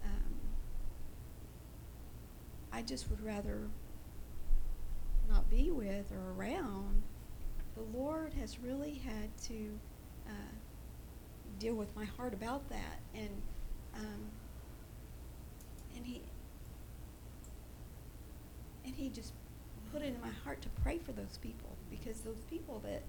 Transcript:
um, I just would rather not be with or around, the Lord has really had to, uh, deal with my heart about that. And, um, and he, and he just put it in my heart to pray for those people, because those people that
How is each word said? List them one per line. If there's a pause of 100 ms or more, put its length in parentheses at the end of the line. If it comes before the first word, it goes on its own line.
um, (2500)
I
just
would
rather (1600)
not
be
with
or
around, (720)
the
Lord
has
really
had (100)
to, (480)
uh, (1040)
deal
with
my
heart
about
that. (140)
And, (640)
um, (1700)
and
he, (2500)
and
he
just (600)
put
it
in
my (120)
heart
to (140)
pray
for
those
people, (120)
because
those
people
that